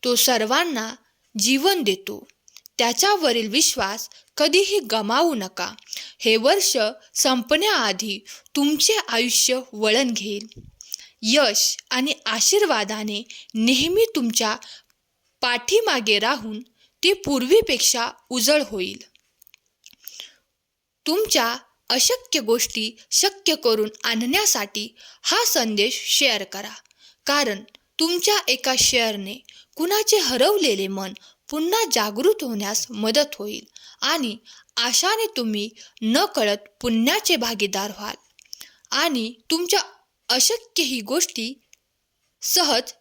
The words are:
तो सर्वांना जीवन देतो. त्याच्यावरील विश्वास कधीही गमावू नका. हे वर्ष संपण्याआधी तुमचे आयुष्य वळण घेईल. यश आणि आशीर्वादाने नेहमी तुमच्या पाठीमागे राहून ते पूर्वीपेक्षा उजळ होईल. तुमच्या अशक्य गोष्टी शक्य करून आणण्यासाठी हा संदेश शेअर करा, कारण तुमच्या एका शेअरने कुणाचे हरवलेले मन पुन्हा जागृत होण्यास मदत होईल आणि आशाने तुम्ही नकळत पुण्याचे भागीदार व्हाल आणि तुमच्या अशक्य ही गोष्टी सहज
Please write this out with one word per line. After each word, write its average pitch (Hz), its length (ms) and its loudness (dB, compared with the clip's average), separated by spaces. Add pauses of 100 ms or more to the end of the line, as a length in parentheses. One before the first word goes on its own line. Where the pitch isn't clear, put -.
तो 247 100 0
सर्वांना 240 800 0 (440)
जीवन 269 440 2
देतो. 202 460 -4 (500)
त्याच्यावरील 240 720 2
विश्वास 220 600 0 (280)
कधीही 370 420 2
गमावू 233 560 0
नका. 190 400 -8 (440)
हे 220 180 4
वर्ष 285 400 2 (380)
संपण्याआधी 247 1040 0 (380)
तुमचे 294 380 2 (140)
आयुष्य 247 520 0 (120)
वळण 220 380 2
घेईल. 208 360 -6 (760)
यश 226 540 2 (140)
आणि 262 220 0 (140)
आशीर्वादाने 214 960 0 (320)
नेहमी 269 500 4 (120)
तुमच्या 226 400 0 (840)
पाठीमागे 247 760 2
राहून 220 440 -2 (420)
ते 370 80 4
पूर्वीपेक्षा 277 1000 2 (200)
उजळ 254 360 2
होईल. 196 360 -8 (2000)
तुमच्या 302 500 0 (320)
अशक्य 320 520 0
गोष्टी 226 580 -2 (120)
शक्य 370 440 0
करून 220 340 0 (160)
आणण्यासाठी 226 840 -2 (340)
हा 440 220 0
संदेश 226 600 0
शेअर 226 400 0
करा, 208 280 -12 (540)
कारण 262 360 0 (380)
तुमच्या 349 380 2 (100)
एका 254 300 0
शेअरने 214 560 0 (420)
कुणाचे 427 420 2
हरवलेले 262 720 2
मन 190 240 -6 (380)
पुन्हा 359 420 0
जागृत 233 520 0
होण्यास 214 460 -4
मदत 226 440 0
होईल 208 340 -12 (340)
आणि 262 340 -2 (400)
आशाने 359 500 0 (100)
तुम्ही 214 340 -4 (320)
नकळत 226 680 0 (120)
पुण्याचे 254 560 0
भागीदार 208 600 -4
व्हाल 208 180 -10 (760)
आणि 254 440 -2 (160)
तुमच्या 349 300 0 (480)
अशक्य 339 540 0
ही 254 180 -2
गोष्टी 240 540 -4 (880)
सहज 285 580 0